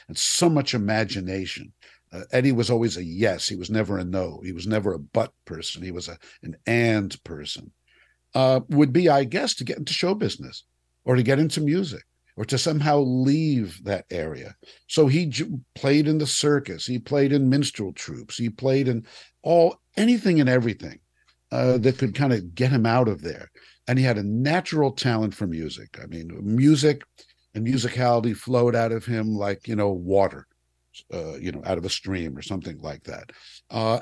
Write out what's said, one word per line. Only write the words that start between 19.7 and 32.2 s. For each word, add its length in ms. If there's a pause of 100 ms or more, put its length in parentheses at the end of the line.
anything 420
and 100
everything, 500 (520)
uh, 280
that 180
could 180
kind 160
of 240
get 160
him 140
out 240
of 140
there. 260 (380)
And 120
he 60
had 120
a 60
natural 680
talent 420
for 140
music. 540
I 40
mean, 260 (120)
music 600 (520)
and 100
musicality 720
flowed 400
out 160
of 140
him 280
like, 340
you 80
know, 160
water, 540 (680)
uh, 220
you 180
know, 120
out 120
of 80
a 40
stream 480